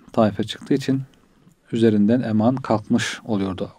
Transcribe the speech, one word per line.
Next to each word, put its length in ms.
Taif'e 320
çıktığı 300
için 280
üzerinden 480
eman 360
kalkmış 680
oluyordu 540